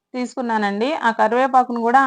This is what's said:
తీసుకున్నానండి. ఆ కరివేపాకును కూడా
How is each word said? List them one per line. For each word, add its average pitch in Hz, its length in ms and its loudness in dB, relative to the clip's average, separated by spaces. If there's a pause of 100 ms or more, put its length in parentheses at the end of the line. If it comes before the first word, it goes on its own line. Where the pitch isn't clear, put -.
(100)
తీసుకున్నానండి. 233 840 -4
ఆ 233 180 -2
కరివేపాకును 247 680 0
కూడా 240 260 2